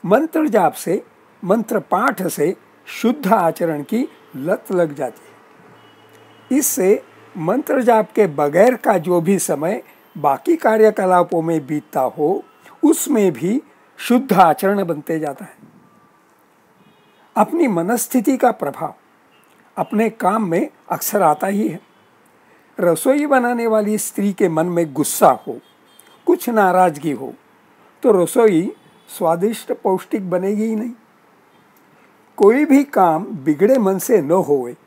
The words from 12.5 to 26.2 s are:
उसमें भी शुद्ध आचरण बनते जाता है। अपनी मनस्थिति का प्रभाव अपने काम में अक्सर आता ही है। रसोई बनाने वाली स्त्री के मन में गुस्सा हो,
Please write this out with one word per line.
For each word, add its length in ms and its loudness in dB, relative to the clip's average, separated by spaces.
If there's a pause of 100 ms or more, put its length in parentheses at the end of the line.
उसमें 480 2
भी 300 -4 (340)
शुद्ध 360 0
आचरण 520 4
बनते 340 -6
जाता 260 -8
है। 120 -20 (1800)
अपनी 320 2
मनस्थिति 680 -2
का 140 2
प्रभाव 440 -8 (840)
अपने 340 0
काम 380 -2
में 200 -2 (220)
अक्सर 320 -2
आता 240 2
ही 220 -2
है। 120 -8 (1000)
रसोई 460 2
बनाने 400 0
वाली 320 0
स्त्री 340 -4
के 160 0
मन 180 0
में 260 -2
गुस्सा 360 0
हो, 300 -2 (680)